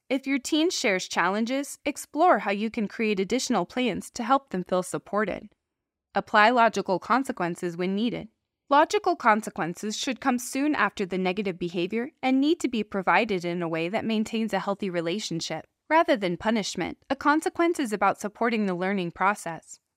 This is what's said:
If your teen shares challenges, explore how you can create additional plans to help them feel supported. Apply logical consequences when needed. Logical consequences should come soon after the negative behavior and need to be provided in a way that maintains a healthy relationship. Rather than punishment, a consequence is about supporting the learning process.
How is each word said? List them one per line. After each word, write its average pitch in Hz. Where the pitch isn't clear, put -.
If 269
your 277
teen 311
shares 196
challenges, 220
explore 294
how 202
you 208
can 214
create 214
additional 196
plans 214
to 233
help 269
them 185
feel 185
supported. 196
Apply 208
logical 208
consequences 180
when 180
needed. 202
Logical 330
consequences 208
should 254
come 254
soon 277
after 202
the 185
negative 185
behavior 185
and 262
need 302
to 277
be 220
provided 190
in 175
a 170
way 165
that 208
maintains 220
a 190
healthy 196
relationship. 170
Rather 320
than 180
punishment, 208
a 262
consequence 339
is 220
about 196
supporting 214
the 185
learning 180
process. 185